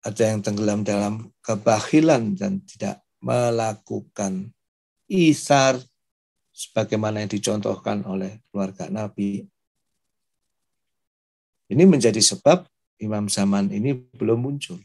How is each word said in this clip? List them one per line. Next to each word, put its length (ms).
Ada 320
yang 80
tenggelam 400
dalam 480
kebakilan 880
dan 320
tidak 400
melakukan 1300
isar 720
sebagaimana 640
yang 80
dicontohkan 800
oleh 400
keluarga 400
Nabi. 560
Ini 160
menjadi 320
sebab 480
Imam 320
Zaman 480
ini 160
belum 480
muncul. 440